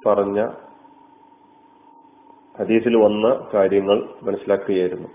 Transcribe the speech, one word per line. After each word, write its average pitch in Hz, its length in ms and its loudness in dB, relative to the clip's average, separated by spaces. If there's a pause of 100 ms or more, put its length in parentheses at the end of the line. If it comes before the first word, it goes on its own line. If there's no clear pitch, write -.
പറഞ്ഞ 101 340 0 (2250)
ഹദീസിൽ 113 420 0
വന്ന 107 280 4 (280)
കാര്യങ്ങൾ 98 440 2 (260)
മനസ്സിലാക്കുകയായിരുന്നു. 95 920 -4